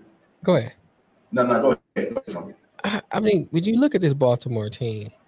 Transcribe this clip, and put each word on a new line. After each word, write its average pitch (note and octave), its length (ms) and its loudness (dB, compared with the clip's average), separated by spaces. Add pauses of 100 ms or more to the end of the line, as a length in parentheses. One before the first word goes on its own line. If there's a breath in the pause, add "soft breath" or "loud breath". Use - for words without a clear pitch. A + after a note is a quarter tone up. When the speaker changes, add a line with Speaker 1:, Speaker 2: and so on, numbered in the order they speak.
(440)
Speaker 1:
Go F3+ 140 4
ahead. A2+ 160 -4 (580)
Speaker 2:
No, B2 140 2
no, A#2 160 2
go C3 160 4 (180)
ahead. - 600 -8 (280)
Speaker 1:
I, G3+ 180 -2 (100)
I - 100 -2
mean, G#3 300 2
would E3+ 140 0
you A3+ 120 2
look D4 180 4
at F#3 60 0
this D3+ 120 2
Baltimore A#2+ 560 0
team? A2 400 -8 (180)